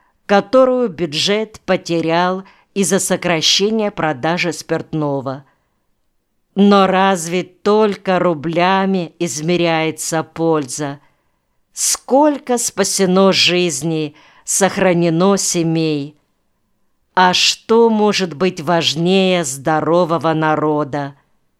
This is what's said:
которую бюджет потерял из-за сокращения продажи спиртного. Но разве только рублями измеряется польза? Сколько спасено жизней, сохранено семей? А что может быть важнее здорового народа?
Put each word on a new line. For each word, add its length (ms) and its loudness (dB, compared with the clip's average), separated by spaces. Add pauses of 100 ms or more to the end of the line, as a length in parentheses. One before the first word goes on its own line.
(260)
которую 640 2
бюджет 760 -4
потерял 800 -2 (300)
из-за 240 0
сокращения 920 0
продажи 640 -2
спиртного. 920 -6 (1080)
Но 320 4
разве 580 0
только 760 0
рублями 1000 0
измеряется 1040 -2
польза? 800 -4 (720)
Сколько 840 0
спасено 720 2
жизней, 840 -2 (280)
сохранено 920 2
семей? 800 -2 (960)
А 180 4
что 560 2
может 460 0
быть 260 -2
важнее 840 0
здорового 880 0
народа? 800 -2 (460)